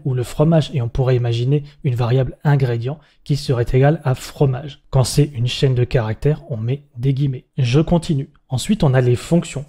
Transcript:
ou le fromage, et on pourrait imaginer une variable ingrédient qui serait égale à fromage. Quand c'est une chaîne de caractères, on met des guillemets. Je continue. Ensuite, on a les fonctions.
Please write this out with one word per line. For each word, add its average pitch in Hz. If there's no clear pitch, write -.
ou 131
le 123
fromage, 151
et 131
on 117
pourrait 127
imaginer 123
une 131
variable 127
ingrédient 131
qui 143
serait 120
égale 139
à 131
fromage. -
Quand 131
c'est 147
une 117
chaîne 131
de 123
caractères, 131
on 127
met 120
des 131
guillemets. 135
Je 131
continue. 165
Ensuite, 196
on 135
a 131
les 123
fonctions. 160